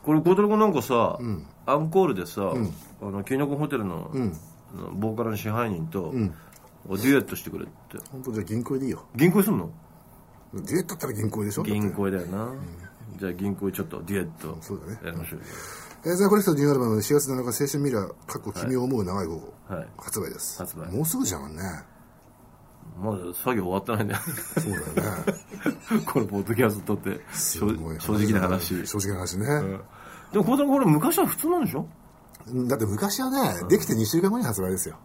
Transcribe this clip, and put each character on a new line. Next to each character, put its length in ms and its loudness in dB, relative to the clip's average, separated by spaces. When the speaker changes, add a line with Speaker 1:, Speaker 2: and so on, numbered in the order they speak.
Speaker 1:
こ 100 2
れ、 80 6
コ 100 4
ー 40 8
ト 80 6
ル 60 4
が 80 4
な 100 6
ん 80 4
か 80 2
さ、 380 4
Speaker 2:
う 20 -8
ん。 240 -4
Speaker 1:
ア 100 4
ン 140 0
コ 120 6
ー 60 6
ル 80 2
で 100 -2
さ、 160 -4
Speaker 2:
う 160 2
ん。 140 0
Speaker 1:
あ 80 -6
の、 120 -6
キ 160 -2
ノ 80 2
コ 100 -2
ホ 120 -2
テ 80 -2
ル 80 -2
の、 280 -6
Speaker 2:
う 60 -2
ん。 180 0
Speaker 1:
あ 60 -10
の、 140 -10
ボ 180 -2
ー 40 -6
カ 60 -4
ル 80 -2
の 60 -4
支 120 -6
配 220 0
人 160 -4
と、 240 -4
Speaker 2:
う 80 -4
ん。 160 0
Speaker 1:
デ 80 -4
ュ 200 4
エ 20 6
ッ 40 2
ト 140 -8
し 80 -12
て 60 -10
く 80 -8
れ 80 -8
っ 20 -16
て。 300 -16
Speaker 2:
本 120 -12
当、 100 -8
じ 80 -2
ゃ 20 -6
あ 20 -6
銀 200 -4
行 140 -2
で 80 -2
い 20 0
い 20 0
よ。 140 -6
Speaker 1:
銀 160 8
行 120 6
す 80 2
ん 80 2
の？ 120 -4
Speaker 2:
デ 80 -8
ュ 180 -2
エ 20 4
ッ 20 -4
ト 60 -6
だ 80 -8
っ 20 -18
た 80 -4
ら 60 -4
銀 180 -2
行 140 -2
で 80 -2
し 80 -2
ょ？ 20 -2
Speaker 1:
銀 300 0
行 180 0
だ 60 0
よ 100 -4
な。 200 -4
Speaker 2:
う 80 -8
ん。 40 -12
Speaker 1:
じ 100 -6
ゃ 20 -2
あ 40 -2
銀 220 -2
行 160 -2
ち 100 -8
ょ 40 -2
っ 20 -6
と 160 -10
デ 120 -6
ュ 40 0
エ 40 0
ッ 60 -6
ト 200 -10
Speaker 2:
そ 140 -10
う 60 -10
だ 120 -14
ね。 120 -10
Speaker 1:
や 80 -6
り 40 -8
ま 80 -6
し 100 -10
ょ 20 -10
う 20 -12
よ。 60 -14
Speaker 2:
え 20 0
ー、 80 2
ザ・ 120 6
コ 60 10
レ 60 8
ク 60 2
タ 60 6
ー 40 6
ズ 60 2
ニ 40 6
ュ 40 6
ー 20 6
ア 20 6
ル 60 4
バ 80 2
ム 80 4
の 60 2
四 100 2
月 180 4
七 100 -2
日、 60 -4
青 60 -2
春 100 -2
ミ 140 2
ラ 80 2
ー、 80 -4
か 120 -8
っ 40 -8
こ 100 -6
君 240 -2
を 80 2
思 140 0
う 60 0
長 180 -2
い 40 -2
午 100 -6
後。 180 -12
Speaker 1:
は 120 -6
い。 80 -12
Speaker 2:
発 220 -6
売 100 -6
で 100 -12
す。 180 -8
Speaker 1:
発 180 -8
売。 140 -10
Speaker 2:
も 120 0
う 20 2
す 120 0
ぐ 80 0
じ 100 0
ゃ 120 -8
ん 80 -12
ね。 80 -8
Speaker 1:
ま 120 -2
だ 60 -4
作 220 0
業 120 0
終 60 0
わ 60 2
っ 60 -2
て 80 -2
な 80 2
い 40 2
ん 40 -2
だ 60 -2
よ。 60 -2
Speaker 2:
そ 80 -2
う 40 -2
だ 60 -2
よ 80 -6
ね。 1160 -2
Speaker 1:
<laughs> 80 -6
こ 80 4
の 60 0
ポ 120 -2
ッ 100 -2
ド 60 0
キ 100 4
ャ 60 6
ス 100 -6
ト 160 -2
撮 140 -4
っ 40 -4
て、 60 -10
Speaker 2:
す 280 -4
ご 100 2
い 60 0
話 20 -8
だ 140 -6
ね。 80 -8
Speaker 1:
正 140 -2
直 180 4
な 80 4
話。 460 0
Speaker 2:
正 120 -4
直 120 -2
な 60 -2
話 220 -4
ね。 80 0
Speaker 1:
う 40 0
ん。 200 -4
で 60 4
も、 60 6
こ 120 4
れ、 100 4
こ 140 6
れ 60 6
昔 320 6
は 80 6
普 100 -2
通 140 -2
な 100 4
ん 40 2
で 60 0
し 60 -4
ょ？ 100 -4
Speaker 2:
だ 100 2
っ 20 -8
て 80 2
昔 340 -2
は 100 -2
ね、 320 2
Speaker 1:
う 40 -4
ん。 20 -6
Speaker 2:
で 100 8
き 80 0
て 80 2
二 100 4
週 160 4
間 100 4
後 80 0
に 60 0
発 180 0
売 100 0
で 60 0
す 100 -4
よ。 160 -12